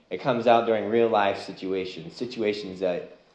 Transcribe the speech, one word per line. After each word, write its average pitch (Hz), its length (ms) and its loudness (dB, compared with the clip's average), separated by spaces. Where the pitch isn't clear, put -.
it 92 100 -6
comes 120 280 -2
out 117 180 8
during 107 240 0
real 117 180 4
life 101 320 2
situations, 92 720 -8
situations 101 680 -4
that 90 360 -4